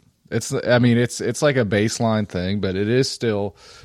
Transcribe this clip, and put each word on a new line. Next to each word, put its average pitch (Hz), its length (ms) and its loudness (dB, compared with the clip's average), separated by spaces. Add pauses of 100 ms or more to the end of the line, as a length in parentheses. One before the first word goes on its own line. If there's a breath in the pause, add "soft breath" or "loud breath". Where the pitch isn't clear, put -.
(300)
It's, 117 240 -4
I 123 240 2
mean, 120 180 4
it's, 120 240 -2
it's 110 220 -4
like 147 140 2
a 127 80 2
baseline 107 640 0
thing, 95 320 -4
but 95 160 -2
it 101 120 -2
is 127 220 0
still, 104 460 -4 (280 loud breath)